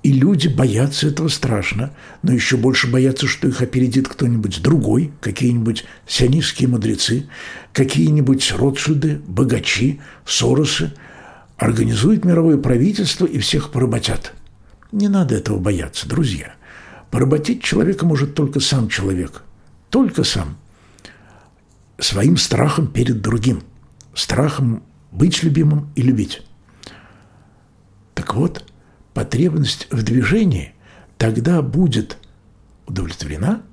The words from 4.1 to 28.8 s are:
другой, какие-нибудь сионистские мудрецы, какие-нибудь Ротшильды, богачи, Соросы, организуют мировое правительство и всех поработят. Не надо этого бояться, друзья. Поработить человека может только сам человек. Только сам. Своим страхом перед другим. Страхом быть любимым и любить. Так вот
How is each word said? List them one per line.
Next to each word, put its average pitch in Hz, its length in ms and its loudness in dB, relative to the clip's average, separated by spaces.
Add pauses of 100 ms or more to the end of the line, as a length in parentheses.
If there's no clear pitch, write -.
другой, 143 580 2
какие-нибудь 113 640 -2 (220)
сионистские 131 640 0
мудрецы, 120 580 0 (460)
какие-нибудь 139 800 2
Ротшильды, 147 760 0
богачи, 117 760 0 (260)
Соросы, 123 680 0 (640)
организуют 113 680 2
мировое 165 340 4
правительство 147 680 0
и - 140 -2
всех - 340 -2
поработят. 120 600 -2 (600)
Не 208 140 2
надо 180 260 2
этого 104 240 -2
бояться, 90 500 -4
друзья. 113 460 -2 (560)
Поработить 147 540 0
человека 190 420 0
может 147 300 0
только 143 240 0
сам 123 280 0
человек. 92 540 -4 (480)
Только 247 320 2
сам. 76 340 -4 (1400)
Своим 127 380 2
страхом 143 500 0
перед 120 340 -2
другим. 110 440 -2 (500)
Страхом 139 680 -2 (260)
быть 175 320 0
любимым 151 540 2
и 123 60 -2
любить. 120 400 0 (1700)
Так - 200 -6
вот 147 300 -2 (500)